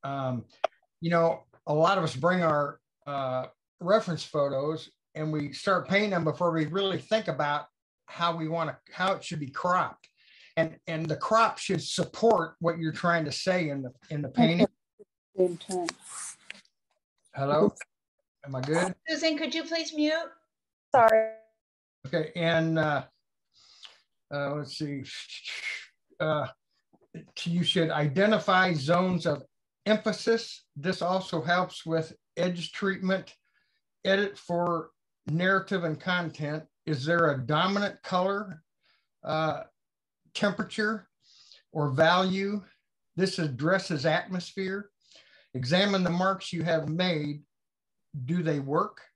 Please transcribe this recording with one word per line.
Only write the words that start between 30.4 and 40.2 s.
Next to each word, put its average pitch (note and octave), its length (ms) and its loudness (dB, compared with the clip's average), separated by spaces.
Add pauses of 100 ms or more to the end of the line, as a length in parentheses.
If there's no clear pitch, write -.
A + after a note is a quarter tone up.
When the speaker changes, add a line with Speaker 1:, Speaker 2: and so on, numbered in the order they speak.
Speaker 1:
This E3+ 280 -4
also F3+ 400 -2
helps F3+ 420 -2
with D#3+ 300 -2 (240)
edge F3 340 -4
treatment. F#3+ 600 -2 (720)
Edit G3 320 2
for E3+ 500 -2 (380)
narrative F#3 580 0
and D#3 160 -2
content. D#3 640 -4 (220)
Is C#3 180 -2
there E3 280 4
a C3+ 120 -2
dominant F#3+ 580 0
color, B3+ 600 -2 (600)
uh, D#3 420 -2 (680)